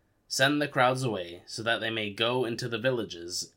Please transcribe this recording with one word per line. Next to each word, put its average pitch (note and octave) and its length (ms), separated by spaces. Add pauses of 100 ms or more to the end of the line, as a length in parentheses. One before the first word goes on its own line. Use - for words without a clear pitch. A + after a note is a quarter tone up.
(260)
Send D3 340
the D3 80
crowds C3 360
away F2 420
so - 160
that A2+ 180
they A2+ 100
may A2 200
go A#2 340
into A#2 240
the A2+ 100
villages F#2 800